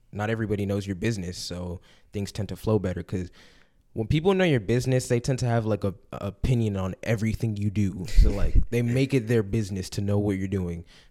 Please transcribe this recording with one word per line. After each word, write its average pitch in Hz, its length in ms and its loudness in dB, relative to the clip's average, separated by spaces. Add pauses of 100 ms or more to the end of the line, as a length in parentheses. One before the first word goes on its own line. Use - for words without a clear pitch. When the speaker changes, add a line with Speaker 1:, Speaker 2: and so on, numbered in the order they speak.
(140)
Speaker 1:
not 107 180 -4
everybody 104 360 -2
knows 101 200 -2
your 95 100 -6
business, 92 420 -4
so 87 420 -10 (320)
things 101 200 -6
tend 101 160 -6
to 90 80 -8
flow 110 220 0
better, 90 240 -4
'cause 90 280 -6 (680)
when 110 80 -4
people 160 260 2
know 185 120 4
your 143 160 4
business, 123 480 0
they 120 100 2
tend 127 220 -2
to 127 60 0
have, 117 200 0
like, 104 160 0
a, 98 100 -2 (200)
a - 160 -10
opinion 110 480 0
on 92 260 -4
everything 110 540 -2
you 101 120 -2
do. 95 380 -2
So, - 240 8
like, 98 240 2 (120)
Speaker 2:
<laughs> - 40 -10
Speaker 1:
they 120 100 2
make 127 320 0
it 120 140 2
their 113 160 4
business 98 480 -4
to - 100 -4
know 101 200 2
what 101 180 0
you're 95 80 -4
doing. 87 380 -4 (260)